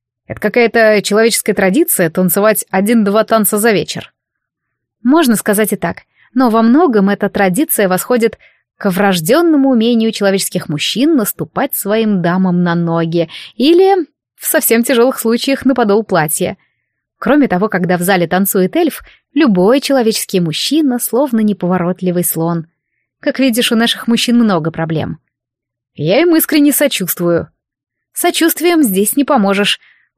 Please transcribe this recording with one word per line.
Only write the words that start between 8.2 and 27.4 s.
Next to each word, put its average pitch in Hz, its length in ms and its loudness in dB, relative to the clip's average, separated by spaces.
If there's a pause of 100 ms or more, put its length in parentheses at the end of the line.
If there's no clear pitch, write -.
к 202 60 0
врожденному 220 800 2
умению 226 420 2
человеческих 196 560 -2
мужчин 247 480 -2
наступать 202 580 -4
своим 214 460 0
дамам 180 420 0
на 170 120 0
ноги 165 560 -2 (260)
или, 349 480 4 (320)
в - 80 -18
совсем 240 380 0
тяжелых 247 360 2
случаях, 240 460 -2
на 269 100 2
подол 214 300 0
платья. 175 540 -2 (600)
Кроме 277 300 2
того, 196 220 -2
когда 180 260 0
в 175 60 -2
зале 180 240 0
танцует 185 500 0
эльф, 330 260 -2 (300)
любой 233 480 2
человеческий 226 580 -2
мужчина 247 600 -2
словно 240 420 -2
неповоротливый 180 840 -2
слон. 165 420 -4 (540)
Как - 180 -4
видишь, 247 340 0
у - 20 0
наших 226 320 -2
мужчин 233 320 0
много 180 320 0
проблем. 160 480 -6 (760)
Я 170 260 0
им 339 160 2
искренне 294 380 2
сочувствую. 175 720 -2 (640)